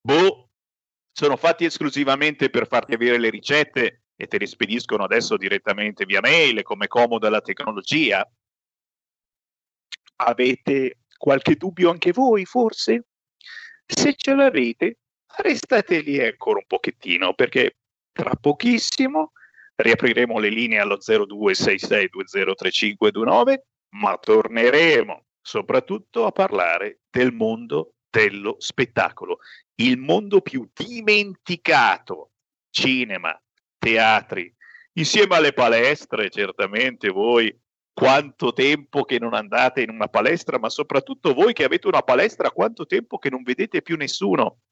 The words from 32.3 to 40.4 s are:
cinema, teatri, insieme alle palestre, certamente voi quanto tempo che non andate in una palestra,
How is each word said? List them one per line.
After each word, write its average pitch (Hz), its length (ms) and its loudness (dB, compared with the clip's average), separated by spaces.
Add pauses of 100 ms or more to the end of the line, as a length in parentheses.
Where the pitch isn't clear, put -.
cinema, 107 680 -4 (420)
teatri, 110 760 0 (380)
insieme 185 420 2
alle 151 200 4
palestre, 117 760 2
certamente 104 800 -4
voi 110 500 2 (340)
quanto 131 600 0
tempo 143 520 0
che 123 140 -2
non 117 160 -4
andate 113 480 0
in 113 80 -6
una 110 180 -4
palestra, 127 500 -2